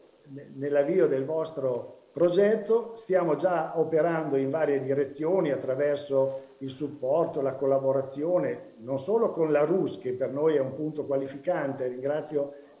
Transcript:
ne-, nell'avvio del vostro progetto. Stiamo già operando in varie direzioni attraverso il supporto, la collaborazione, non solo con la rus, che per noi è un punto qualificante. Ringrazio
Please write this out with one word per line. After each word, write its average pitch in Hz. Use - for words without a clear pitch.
ne-, 139
nell'avvio 143
del 135
vostro 135
progetto. 208
Stiamo 175
già 170
operando 156
in 135
varie 147
direzioni 147
attraverso 135
il 135
supporto, 143
la 135
collaborazione, 135
non 127
solo 214
con 160
la 147
rus, 160
che 127
per 123
noi 151
è 139
un 131
punto 151
qualificante. 139
Ringrazio 143